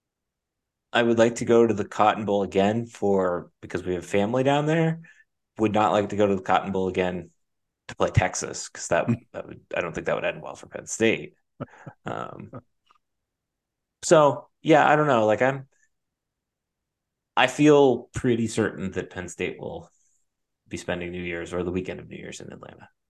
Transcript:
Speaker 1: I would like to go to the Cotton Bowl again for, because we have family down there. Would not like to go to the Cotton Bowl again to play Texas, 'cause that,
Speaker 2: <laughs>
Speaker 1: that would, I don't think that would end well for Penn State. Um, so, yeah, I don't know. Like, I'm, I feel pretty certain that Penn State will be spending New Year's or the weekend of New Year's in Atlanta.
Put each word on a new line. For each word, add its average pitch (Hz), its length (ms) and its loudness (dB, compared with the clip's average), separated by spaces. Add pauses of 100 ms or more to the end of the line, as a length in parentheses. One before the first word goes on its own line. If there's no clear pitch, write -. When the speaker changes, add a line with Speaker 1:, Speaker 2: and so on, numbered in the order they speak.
(920)
Speaker 1:
I 117 120 2
would 117 160 4
like 117 180 4
to 120 80 -8
go 117 220 6
to 110 80 0
the 98 100 -4
Cotton 107 400 2
Bowl 101 180 0
again 101 440 0
for, 95 640 -2 (100)
because - 240 -8
we 90 80 -4
have 85 140 -6
family 110 360 0
down 143 220 2
there. 160 360 0 (580)
Would 107 160 0
not 107 180 2
like 101 180 2
to 101 60 -6
go 104 100 4
to 98 80 0
the 95 80 -4
Cotton 95 300 0
Bowl 92 160 -2
again 90 400 -4 (600)
to - 80 -18
play 95 120 0
Texas, - 640 -2
'cause - 180 -14
that, - 180 0
Speaker 2:
<laughs> - 260 -4
Speaker 1:
that - 140 -14
would, - 140 -20 (160)
I 90 60 -2
don't 82 120 -8
think 85 120 -8
that 78 80 0
would - 100 -4
end 82 160 -6
well 67 140 -14
for - 120 -20
Penn - 200 -14
State. 95 480 -2 (720)
Um, - 440 -10 (1500)
so, 147 460 4 (140)
yeah, 147 260 6
I 147 80 6
don't 151 120 2
know. 113 180 4
Like, 107 160 2
I'm, 135 240 -2 (1700)
I 131 120 4
feel 143 640 4
pretty 117 320 0
certain 95 460 -4
that 90 180 -8
Penn 90 180 -10
State - 320 -8
will - 300 -12 (800)
be 87 100 -10
spending 87 340 -8
New 90 100 -10
Year's 85 300 -8
or 90 100 -4
the 90 80 -4
weekend 185 300 -8
of - 80 -20
New - 80 -16
Year's - 240 -16
in - 100 -18
Atlanta. - 380 -20 (220)